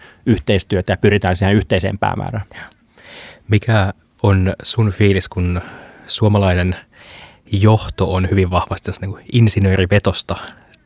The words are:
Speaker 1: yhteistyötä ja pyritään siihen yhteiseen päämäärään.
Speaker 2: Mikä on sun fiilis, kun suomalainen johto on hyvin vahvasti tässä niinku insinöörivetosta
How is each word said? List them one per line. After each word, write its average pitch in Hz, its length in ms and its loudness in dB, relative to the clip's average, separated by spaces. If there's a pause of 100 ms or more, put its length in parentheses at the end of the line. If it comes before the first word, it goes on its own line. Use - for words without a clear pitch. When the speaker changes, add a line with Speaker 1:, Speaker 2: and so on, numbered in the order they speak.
(260)
Speaker 1:
yhteistyötä 101 640 0
ja 90 40 0
pyritään 95 400 2
siihen 98 180 2
yhteiseen 98 440 -2
päämäärään. 98 460 -4 (1040)
Speaker 2:
Mikä 104 440 2 (300)
on 95 300 2 (100)
sun 110 280 0
fiilis, 98 380 2
kun 90 320 -2 (460)
suomalainen 95 720 2 (760)
johto 101 640 2
on 92 160 0
hyvin 95 200 2
vahvasti 87 360 -4
tässä - 160 -8
niinku 95 160 -10 (140)
insinöörivetosta 98 1040 2 (500)